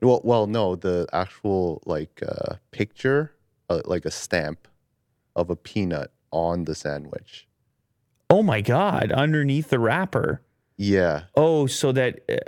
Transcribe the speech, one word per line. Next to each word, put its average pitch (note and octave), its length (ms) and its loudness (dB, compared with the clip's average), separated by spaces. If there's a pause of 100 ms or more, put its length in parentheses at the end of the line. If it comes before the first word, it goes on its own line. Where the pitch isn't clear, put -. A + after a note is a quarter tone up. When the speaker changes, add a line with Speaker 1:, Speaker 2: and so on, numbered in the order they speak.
Speaker 1:
Well, B2 220 4
well, A2+ 240 2
no, G#2 280 0
the F2 380 -2
actual, F#2 720 -2
like, D#2 400 -6
uh, - 300 -6 (160)
picture, - 600 -2 (360)
uh, E2+ 160 0
like, F2 200 -2
a - 60 -4
stamp D#2+ 560 -4 (680)
of F2 140 0
a F2 60 0
peanut E2+ 560 -4 (200)
on E2+ 320 0
the D#2 120 -4
sandwich. - 720 -10 (800)
Speaker 2:
Oh G3 120 8
my B2+ 200 2
God, D3 500 0
underneath D3 580 0
the C3 100 2
wrapper. C3 640 0 (340)
Speaker 1:
Yeah. F2+ 480 2 (120)
Speaker 2:
Oh, D#3 320 4
so C3 260 0
that, B2+ 260 0 (280)